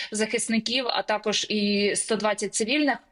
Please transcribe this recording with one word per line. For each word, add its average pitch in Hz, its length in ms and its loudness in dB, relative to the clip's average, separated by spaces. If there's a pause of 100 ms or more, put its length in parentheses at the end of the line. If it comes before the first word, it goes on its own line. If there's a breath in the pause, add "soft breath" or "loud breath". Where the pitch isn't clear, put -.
(120 loud breath)
захисників, 226 760 0
а - 140 0
також 208 480 0
і 202 460 2
сто - 200 -2
двадцять 202 380 0
цивільних. 254 440 2 (140)